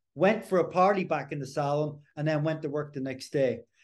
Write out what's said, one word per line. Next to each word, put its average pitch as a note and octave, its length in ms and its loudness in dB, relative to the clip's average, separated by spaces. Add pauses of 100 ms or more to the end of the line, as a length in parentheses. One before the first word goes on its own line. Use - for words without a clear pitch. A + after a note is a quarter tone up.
(160)
went G#3 300 2
for F#3 140 2
a D#3+ 100 2
party F#3+ 340 4
back D3 280 -2
in D3+ 80 -6
the C3 80 -8
salon, D3 520 -2 (180)
and D3 100 -2
then D3+ 160 2
went D#3+ 200 0
to D3 60 -4
work D3 240 -6
the C#3 60 -8
next C3 320 -8
day. C3 280 2 (240)